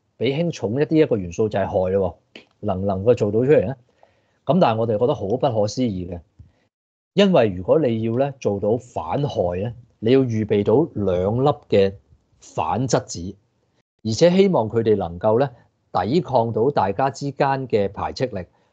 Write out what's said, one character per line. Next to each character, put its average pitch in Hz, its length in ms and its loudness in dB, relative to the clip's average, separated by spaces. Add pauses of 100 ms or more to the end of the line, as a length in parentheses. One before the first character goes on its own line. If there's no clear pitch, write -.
(180)
比 123 160 -2
氫 165 180 -2
重 113 280 -4
一 151 60 2
啲 156 180 2
一 - 20 2
個 123 120 0
元 87 140 -6
素 107 180 -2
就 101 100 -2
係 95 80 0
氦 92 240 0
咯 95 280 -2 (140)
喎， - 80 -20 (200)
能 95 200 -4
唔 98 40 -4
能 98 180 -2
夠 120 120 4
做 104 160 -2
到 110 80 2
出 127 60 2
嚟 156 160 6
咧？ 160 140 -4 (680)
咁 165 140 2
但 123 160 4
係 - 20 -4
我 113 100 0
哋 107 100 0
覺 120 100 2
得 147 80 0
好 107 120 -8
不 120 100 -2
可 110 300 0
思 127 140 -4
議 92 260 -4
嘅， 87 140 -12 (920)
因 190 180 4
為 120 160 6
如 90 140 -8
果 131 160 2
你 117 240 0
要 113 120 -2
咧 135 240 0
做 101 200 -2
到 107 180 0
反 98 460 -6
氦 95 320 -2
咧， 113 180 -6 (260)
你 113 120 2
要 135 80 6
預 110 260 0
備 104 180 2
到 120 300 2
兩 98 500 0
粒 147 60 4 (180)
嘅 98 260 2 (460)
反 95 480 -4
質 131 180 2
子， 90 300 -12 (680)
而 110 80 -2
且 165 180 4
希 190 200 4
望 120 200 0
佢 113 140 0
哋 107 120 4
能 87 240 -6
夠 110 200 2
咧 139 100 0 (420)
抵 110 300 0
抗 117 320 0
到 110 160 0
大 98 220 0
家 135 180 -2
之 139 220 -8
間 135 360 -2
嘅 101 240 0
排 82 220 -8
斥 131 140 -4
力， 92 180 -8 (280)